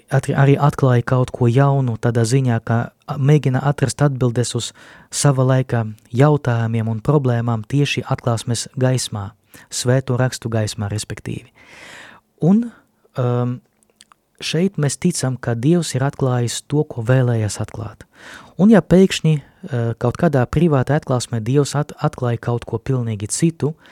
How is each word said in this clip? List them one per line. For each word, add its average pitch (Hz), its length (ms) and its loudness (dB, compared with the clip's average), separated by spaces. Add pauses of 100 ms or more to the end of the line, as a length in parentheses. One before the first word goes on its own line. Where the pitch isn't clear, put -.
atri-, - 280 0
arī 139 200 6
atklāja 135 480 2
kaut 127 300 0
ko 123 140 2
jaunu 135 480 2
tādā 117 300 0
ziņā, 123 360 0
ka 117 280 -2 (260)
mēģina 135 460 2
atrast 139 380 -2
atbildes 123 540 0
uz - 160 -6 (400)
sava 131 340 2
laika 127 400 0 (260)
jautājumiem 117 800 2
un 110 160 -4
problēmām 120 640 0
tieši 143 380 -2
atklāsmes 120 680 -4
gaismā, 123 560 -2 (380)
svēto 127 500 -2
rakstu 123 320 -4
gaismā, 107 400 -4
respektīvi. - 600 -10 (920)
Un, 208 240 2 (480)
ām, 123 440 -2 (840)
šeit 180 380 -2
mēs 143 180 -2
ticam, 131 380 -2
ka 120 180 -4
Dievs 151 400 0
ir 131 100 0
atklājis 123 640 -2
to, 147 200 0
ko - 180 -10
vēlējies 120 580 2
atklāt. - 420 -12 (540)
Un 202 120 6
ja 196 100 8
pēkšņi, 170 540 2
eh, 117 640 -6
kaut 120 180 0
kādā 127 280 2
privātā 147 540 2
atklāsmē 120 440 -4
Dievs 135 320 0
at-, 147 260 -4
atklāja 123 380 -2
kaut 120 260 -4
ko 113 140 -6
pilnīgi 113 520 -4
citu, 160 440 -2 (160)